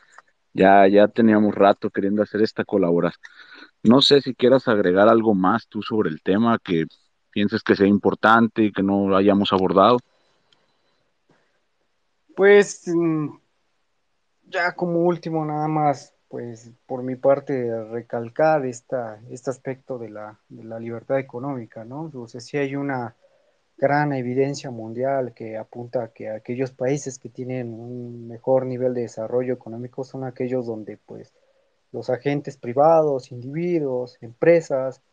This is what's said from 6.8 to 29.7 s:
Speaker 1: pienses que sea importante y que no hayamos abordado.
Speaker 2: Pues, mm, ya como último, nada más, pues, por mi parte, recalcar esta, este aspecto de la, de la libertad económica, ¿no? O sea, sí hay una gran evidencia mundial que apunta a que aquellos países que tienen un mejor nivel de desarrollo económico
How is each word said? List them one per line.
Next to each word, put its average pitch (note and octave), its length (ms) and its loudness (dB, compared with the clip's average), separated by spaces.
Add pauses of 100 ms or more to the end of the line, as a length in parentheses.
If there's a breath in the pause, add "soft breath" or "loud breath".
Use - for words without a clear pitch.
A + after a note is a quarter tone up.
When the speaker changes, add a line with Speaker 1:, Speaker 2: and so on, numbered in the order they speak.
Speaker 1:
pienses G#2 320 -2
que G#2 140 2
sea G2 100 4
importante A2 800 2
y G#2 80 0
que G2 100 -4
no G2 340 0
hayamos G2+ 380 2
abordado. F#2+ 460 4 (2250)
Speaker 2:
Pues, G3+ 520 6
mm, D#3+ 400 0 (1200)
ya F3 260 -2
como E3+ 280 -2
último, E3 440 -2
nada D3+ 220 -4
más, D3+ 480 -2 (120)
pues, A#2 440 -14 (160)
por B2+ 160 -8
mi B2+ 120 -6
parte, C3 680 0
recalcar A#2+ 800 -2
esta, A#2 640 -8
este B2+ 220 -8
aspecto C3 480 -12
de A2+ 100 -12
la, G#2+ 300 -16 (100)
de B2 140 -20
la A2+ 160 -14
libertad A#2 400 -6
económica, B2 680 -10
¿no? D3 300 -14
O A#2+ 120 -14
sea, A#2+ 140 -16
sí - 160 -10
hay C#3 180 -4
una C3+ 400 -6 (600)
gran C#3+ 340 0
evidencia C3+ 600 -4
mundial A#2+ 640 -6
que A2 200 -14
apunta A#2+ 500 -8
a - 40 -12
que A2 220 -14
aquellos B2+ 400 -8
países C3+ 480 -6
que A#2+ 100 -18
tienen B2 460 -10
un A#2+ 520 -14
mejor C3 380 0
nivel B2+ 300 -2
de A#2+ 60 -2
desarrollo A#2+ 520 -4
económico A#2+ 500 -12